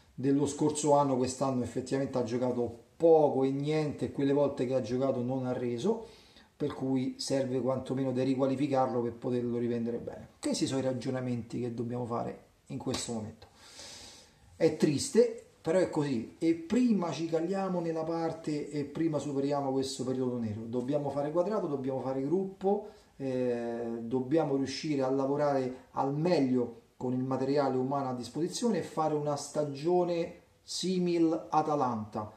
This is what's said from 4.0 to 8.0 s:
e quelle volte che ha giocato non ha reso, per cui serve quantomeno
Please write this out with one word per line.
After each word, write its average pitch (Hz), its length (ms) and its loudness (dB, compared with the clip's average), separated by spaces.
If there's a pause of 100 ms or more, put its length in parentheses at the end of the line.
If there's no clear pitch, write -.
e 110 60 -2
quelle 139 220 2
volte 139 320 2
che 127 80 -2
ha 127 80 2
giocato 123 400 0
non 127 240 -2
ha 127 80 -2
reso, 123 540 -2 (500)
per 143 160 -2
cui 131 460 0
serve 131 420 0
quantomeno 131 500 0